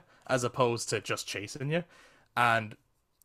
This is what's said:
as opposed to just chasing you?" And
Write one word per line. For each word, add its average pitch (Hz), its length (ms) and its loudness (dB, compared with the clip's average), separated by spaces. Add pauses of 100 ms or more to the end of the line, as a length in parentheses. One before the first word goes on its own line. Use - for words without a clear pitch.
(280)
as 127 160 2
opposed 117 460 0
to 110 120 0
just - 260 -4
chasing 120 440 -8
you?" 165 120 0 (540)
And 113 380 4 (500)